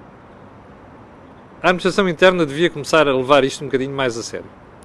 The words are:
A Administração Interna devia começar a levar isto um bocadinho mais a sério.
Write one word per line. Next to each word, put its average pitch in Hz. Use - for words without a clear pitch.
A 165
Administração 185
Interna 175
devia 147
começar 147
a 135
levar 131
isto 135
um 139
bocadinho 135
mais 127
a 110
sério. 87